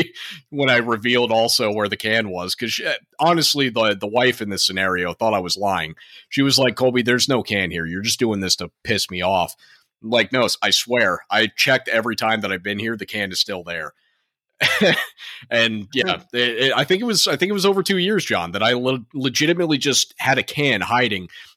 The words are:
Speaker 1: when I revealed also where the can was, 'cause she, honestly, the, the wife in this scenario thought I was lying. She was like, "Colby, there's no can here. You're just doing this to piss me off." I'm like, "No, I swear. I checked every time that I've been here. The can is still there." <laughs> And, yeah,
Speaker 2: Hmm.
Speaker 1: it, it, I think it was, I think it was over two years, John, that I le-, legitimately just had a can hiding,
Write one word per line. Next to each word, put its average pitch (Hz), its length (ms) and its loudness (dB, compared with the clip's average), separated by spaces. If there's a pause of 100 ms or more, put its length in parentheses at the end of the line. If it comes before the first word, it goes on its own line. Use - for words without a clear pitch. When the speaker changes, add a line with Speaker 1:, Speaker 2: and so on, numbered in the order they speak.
(500)
Speaker 1:
when 139 200 0
I 120 80 4
revealed 120 540 0
also 113 400 2
where 104 160 0
the 98 100 -4
can 110 320 0
was, 90 260 -6
'cause 113 180 -4
she, - 140 -4 (320)
honestly, 147 500 2
the, 110 260 2
the 101 120 -4
wife 123 340 2
in 104 80 -4
this 95 160 0
scenario 92 480 0
thought 110 200 2
I 98 60 2
was 87 180 -4
lying. 87 360 -2 (360)
She 139 120 2
was 135 160 4
like, 127 180 2
"Colby, 123 260 2
there's 120 260 2
no 127 160 2
can 95 280 0
here. 85 140 -4
You're 90 160 -6
just 113 180 -2
doing 110 200 2
this 92 180 0
to 87 120 -10 (140)
piss - 260 -2
me 90 120 -6
off." 90 340 0 (460)
I'm 110 80 -10
like, 117 220 2
"No, 123 160 2 (140)
I 104 80 0
swear. 104 500 2 (100)
I 107 180 2
checked 131 400 0
every 113 280 0
time 110 260 0
that 98 100 -4
I've 90 120 -4
been 101 160 -4
here. 113 160 -4
The 101 100 -12
can 101 260 -6
is 90 80 -2
still 92 240 -6
there." 82 300 -10 (880)
<laughs> 185 140 4 (540)
And, 110 440 0
yeah, 123 100 0
Speaker 2:
Hmm. 95 160 -2 (140)
Speaker 1:
it, 120 160 0 (180)
it, 120 80 0
I 135 80 2
think 190 180 0
it 240 40 -2
was, 214 220 0
I 151 80 0
think 180 140 0
it 208 40 0
was 190 120 0
over 196 160 2
two 196 160 0
years, 185 260 0
John, 85 280 -2
that 98 100 -2
I 120 120 4
le-, 123 300 -2 (100)
legitimately 151 640 0
just 123 400 0
had 131 200 0
a 104 60 0
can 139 380 0
hiding, 107 460 0 (280)